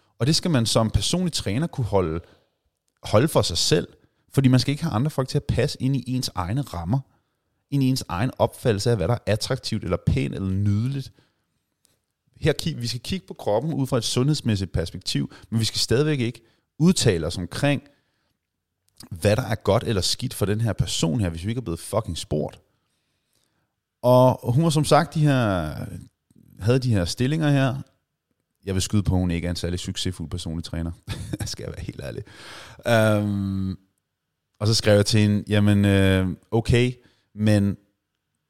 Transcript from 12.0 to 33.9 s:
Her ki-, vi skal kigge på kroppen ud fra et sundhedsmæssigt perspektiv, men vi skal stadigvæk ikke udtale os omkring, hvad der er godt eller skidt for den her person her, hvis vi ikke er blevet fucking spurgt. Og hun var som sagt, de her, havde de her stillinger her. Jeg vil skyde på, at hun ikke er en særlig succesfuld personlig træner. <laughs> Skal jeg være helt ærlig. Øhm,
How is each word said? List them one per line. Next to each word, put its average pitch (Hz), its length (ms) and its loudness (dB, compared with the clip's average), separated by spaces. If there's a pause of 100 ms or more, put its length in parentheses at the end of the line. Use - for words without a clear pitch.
Her 151 200 2
ki-, 151 140 -4
vi 120 120 -6
skal 120 140 -8
kigge - 260 -8
på 185 60 -14
kroppen 120 400 -2
ud 131 140 -2
fra 135 100 0
et 110 60 -2
sundhedsmæssigt 120 680 0
perspektiv, - 640 -4 (160)
men 113 100 -2
vi 107 60 0
skal - 140 -4
stadigvæk 147 400 0
ikke 120 220 -4 (380)
udtale 110 480 2
os 87 100 -6
omkring, 139 440 -2 (1300)
hvad 101 240 2
der - 80 0
er 107 120 -4
godt 101 280 0
eller 95 180 -2
skidt - 320 -4
for 104 120 -4
den 107 160 0
her 107 120 0
person - 460 -2
her, 92 100 0
hvis 82 160 -8
vi 107 40 -4
ikke 117 100 -6
er 120 40 -8
blevet 85 160 -6
fucking - 380 -6
spurgt. - 420 -6 (1400)
Og 123 520 4
hun 151 100 4
var 165 60 4
som 147 160 2
sagt, 151 280 4
de 160 60 -2
her, 107 560 2 (840)
havde 120 200 2
de 123 140 0
her 90 120 2
stillinger 147 440 -2
her. 135 260 2 (880)
Jeg 95 80 -2
vil 92 80 0
skyde 104 220 0
på, 95 120 2
at 90 40 2
hun 90 120 0
ikke 85 140 -2
er 87 40 -2
en 85 60 -4
særlig 87 240 -4
succesfuld 90 500 -6
personlig 85 340 -6
træner. 82 280 -6 (300)
<laughs> - 240 -8
Skal - 180 -10
jeg - 120 -8
være - 100 -10
helt - 180 -10
ærlig. 60 200 -10 (640)
Øhm, 101 920 2 (800)